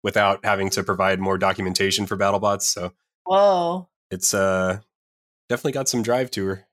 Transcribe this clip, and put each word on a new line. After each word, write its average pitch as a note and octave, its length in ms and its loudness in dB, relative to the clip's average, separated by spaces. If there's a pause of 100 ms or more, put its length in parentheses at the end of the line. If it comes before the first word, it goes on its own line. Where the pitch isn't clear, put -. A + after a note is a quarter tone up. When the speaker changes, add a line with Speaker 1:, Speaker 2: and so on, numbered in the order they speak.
Speaker 1:
without G2+ 440 2
having G2 240 2
to G2+ 120 -2
provide F#2+ 380 0
more F#2+ 180 0
documentation F#2+ 680 0
for G2+ 100 -4
BattleBots. G2+ 460 0
So F2 320 -4 (320)
Speaker 2:
Whoa. F#3 640 2 (200)
Speaker 1:
it's, - 240 -2
uh, F#2+ 460 0 (720)
definitely B2 240 -2
got C3+ 160 -4
some A#2 140 -2
drive B2 280 0
to G2 140 -4
her. F#2+ 280 -6